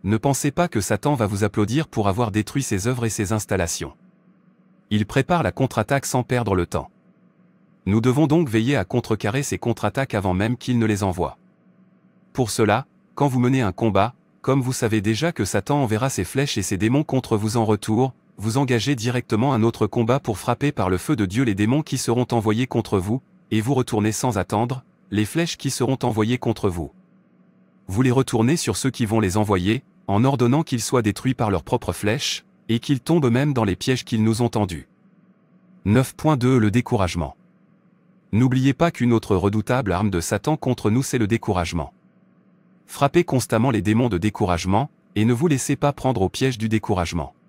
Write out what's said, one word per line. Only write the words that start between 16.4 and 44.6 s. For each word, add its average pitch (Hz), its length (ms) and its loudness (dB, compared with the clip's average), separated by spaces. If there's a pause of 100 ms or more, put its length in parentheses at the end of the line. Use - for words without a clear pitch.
et 98 40 -2
ses 101 140 -2
démons 113 280 2
contre 123 340 0
vous 110 180 -2
en 113 80 2
retour, 110 480 0 (240)
vous 110 220 -2
engagez 127 380 0
directement 120 580 0
un 107 80 2
autre 110 240 2
combat 123 340 0
pour 107 160 -4
frapper 139 360 -2
par 92 180 -2
le 92 80 0
feu 151 180 -2
de 104 80 0
Dieu 104 200 0
les 107 100 2
démons 110 260 2
qui 143 160 -4
seront 117 360 0
envoyés 113 340 0
contre 107 320 -2
vous, 104 240 -2 (280)
et 107 120 2
vous 123 100 0
retournez 110 400 0
sans 117 240 -2
attendre 117 480 -2 (260)
les 104 160 0
flèches 170 320 -4
qui 139 100 -6
seront 127 360 0
envoyées 113 340 0
contre 110 320 -2
vous. 85 200 -8 (960)
Vous 92 140 -2
les 131 100 4
retournez 127 460 2
sur 113 220 -2
ceux 135 100 -2
qui 117 160 -2
vont 113 160 2
les 98 160 0
envoyer, 104 480 0 (220)
en 104 180 2
ordonnant 135 380 2
qu'ils 123 180 -4
soient 123 220 0
détruits 110 320 0
par 110 160 0
leurs 85 140 0
propres - 280 -2
flèches, - 540 -4 (240)
et 117 80 2
qu'ils 135 220 -2
tombent 160 260 2
eux-mêmes 131 260 2
dans 117 120 0
les 95 120 0
pièges - 300 -2
qu'ils 110 180 0
nous 110 160 2
ont 120 80 2
tendus. 90 400 -2 (960)
Neuf 117 320 2
point 156 220 2
deux 127 200 4
Le 104 120 4
découragement. 95 640 -2 (960)
N'oubliez 127 400 4
pas 170 180 2
qu'une 120 220 0
autre 107 240 2
redoutable 104 560 0
arme 98 160 0
de 90 120 0
Satan 147 360 -2
contre 120 320 -2
nous, 120 140 2
c'est 135 160 -4
le 110 80 2
découragement. 90 640 -2 (920)
Frappez 165 380 2
constamment 123 460 0
les 104 120 0
démons 110 260 2
de 95 80 -2
découragement, 95 720 0 (260)